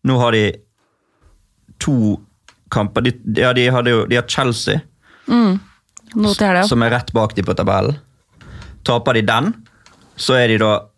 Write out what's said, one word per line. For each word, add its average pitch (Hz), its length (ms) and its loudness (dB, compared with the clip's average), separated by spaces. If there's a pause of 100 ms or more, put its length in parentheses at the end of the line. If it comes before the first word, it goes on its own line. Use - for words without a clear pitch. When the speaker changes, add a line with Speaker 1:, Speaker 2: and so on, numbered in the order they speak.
Speaker 1:
nå 131 140 0
har 120 140 2
de 107 140 2 (1300)
to 113 360 0 (580)
kamper, 110 320 -2
de, 127 80 0 (280)
ja, 123 120 2
de 123 160 2
hadde 123 240 2
jo, 110 160 2
de 120 120 2
har 117 80 -10
Chelsea, 131 520 -2 (460)
Speaker 2:
Mm. 220 280 2 (600)
Nå 104 220 0
til 107 100 0
helga. 185 200 2
Speaker 1:
som 117 160 0
er 113 100 0
rett 123 200 -4
bak 110 200 0
de 98 80 -2
på - 160 -2
tabellen. 98 380 0 (880)
Taper 120 300 0
de 113 120 2
den, 117 220 0 (680)
så - 220 -2
er 123 100 4
de 110 140 2
da 107 120 2 (240)